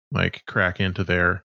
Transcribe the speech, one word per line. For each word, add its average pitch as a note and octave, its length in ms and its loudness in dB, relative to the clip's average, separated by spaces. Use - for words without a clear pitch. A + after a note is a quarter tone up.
like, F2+ 340 -2
crack F#2 320 0
into F#2+ 240 -2
their, F2 480 2